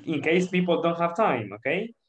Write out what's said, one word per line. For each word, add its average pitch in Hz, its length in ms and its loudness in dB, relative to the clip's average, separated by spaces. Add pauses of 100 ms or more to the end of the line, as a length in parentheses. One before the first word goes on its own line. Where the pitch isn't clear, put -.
in 156 160 -2
case 175 260 2
people 180 340 2
don't 170 160 0
have 170 180 0
time, 127 420 0
okay? 196 360 -4 (160)